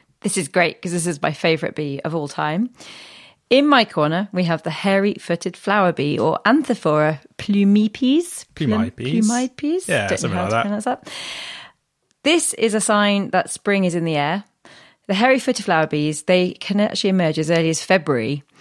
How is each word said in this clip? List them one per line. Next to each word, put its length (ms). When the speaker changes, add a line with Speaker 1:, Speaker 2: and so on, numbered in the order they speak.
Speaker 1:
This 180
is 100
great, 320
'cause 120
this 140
is 140
my 120
favourite 420
bee 300
of 100
all 140
time. 420
In 160
my 180
corner, 480
we 120
have 180
the 80
hairy-footed 840
flower 380
bee, 260
or 280
Anthophora 760
plumipes. 1080
Plum-, 360
Speaker 2:
Plumipes. 360
Speaker 1:
plumipes? 600
Speaker 2:
Yeah, 200
Speaker 1:
Don't 100
Speaker 2:
something 180
Speaker 1:
know 80
how 0
Speaker 2:
like 60
Speaker 1:
to 60
Speaker 2:
that. 60
Speaker 1:
pronounce 220
that. 240
This 320
is 180
a 80
sign 500
that 200
spring 340
is 100
in 100
the 120
air. 280
The 80
hairy-footed 520
flower 200
bees, 360
they 300
can 280
actually 300
emerge 280
as 120
early 180
as 140
February, 600